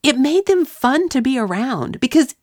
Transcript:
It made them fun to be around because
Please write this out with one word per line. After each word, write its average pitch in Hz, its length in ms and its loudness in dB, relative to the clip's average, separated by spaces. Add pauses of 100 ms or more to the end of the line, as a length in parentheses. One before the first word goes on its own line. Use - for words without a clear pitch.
It 277 140 2
made 302 280 2
them 359 200 2
fun 311 440 0
to 254 120 0
be 262 160 0
around 208 640 -4
because 262 440 2